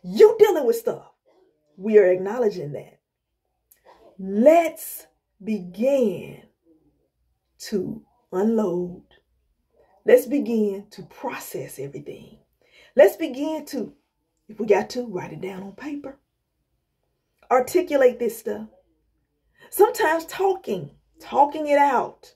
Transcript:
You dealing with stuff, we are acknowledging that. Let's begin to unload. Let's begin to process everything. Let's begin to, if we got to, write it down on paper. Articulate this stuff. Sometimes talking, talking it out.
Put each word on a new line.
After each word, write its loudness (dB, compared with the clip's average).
You 6
dealing 6
with 2
stuff, -8
we 4
are 8
acknowledging -2
that. -16
Let's 2
begin -4
to -6
unload. -2
Let's 2
begin -4
to -18
process -14
everything. -16
Let's 6
begin -6
to, -8
if -18
we -4
got 2
to, -8
write -10
it -14
down -12
on -16
paper. -14
Articulate 2
this -4
stuff. -10
Sometimes 2
talking, -4
talking 0
it 4
out. -2